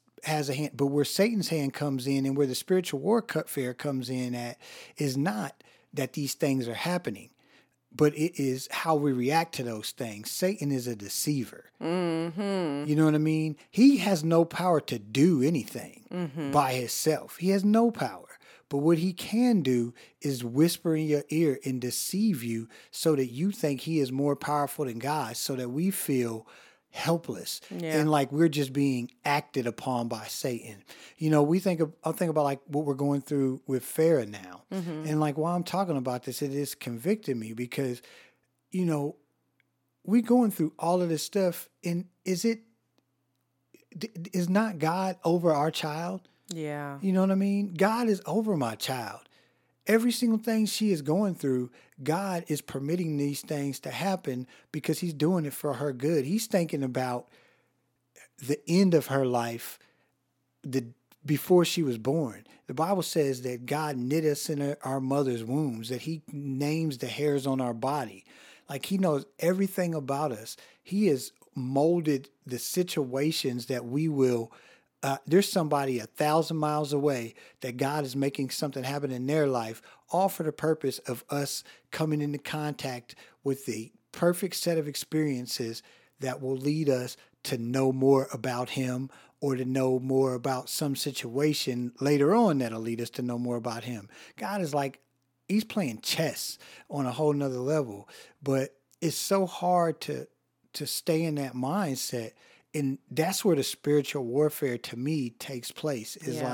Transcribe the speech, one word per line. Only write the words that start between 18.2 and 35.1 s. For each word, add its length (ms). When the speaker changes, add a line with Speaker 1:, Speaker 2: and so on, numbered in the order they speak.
Speaker 1:
But 100
what 180
he 160
can 480
do 320
is 220
whisper 520
in 100
your 240
ear 340
and 160
deceive 640
you 240
so 240
that 120
you 240
think 300
he 180
is 120
more 240
powerful 500
than 140
God, 380
so 180
that 140
we 220
feel 560
helpless 800
Speaker 2:
Yeah. 300
Speaker 1:
and 100
like 220
we're 180
just 240
being 380
acted 440
upon 400
by 180
Satan. 580
You 120
know, 140
we 160
think 200
of, 140
I 80
think 180
about, 160
like, 200
what 200
we're 100
going 260
through 460
with 180
Farah 420
now. 440
Speaker 2:
Mm-hmm. 340
Speaker 1:
And, 140